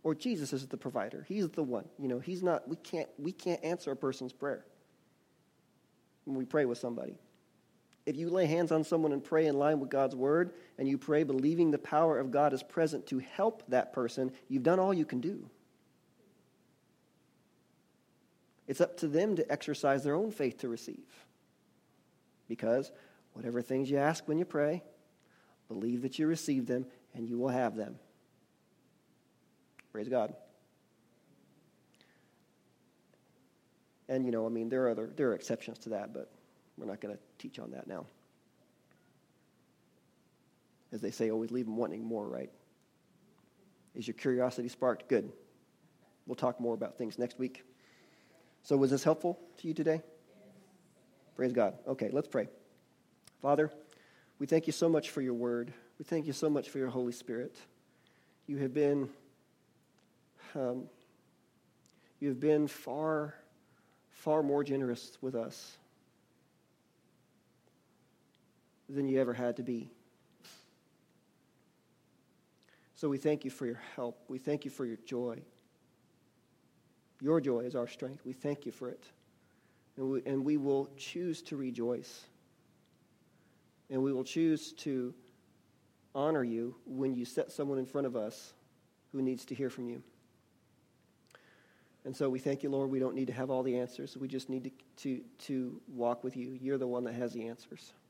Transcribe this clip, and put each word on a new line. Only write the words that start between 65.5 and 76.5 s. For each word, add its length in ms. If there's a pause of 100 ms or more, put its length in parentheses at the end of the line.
than 200
you 120
ever 140
had 240
to 60
be. 260 (3000)
So 140
we 80
thank 260
you 60
for 160
your 160 (140)
help. 320
We 100
thank 280
you 40
for 160
your 200
joy. 360 (1800)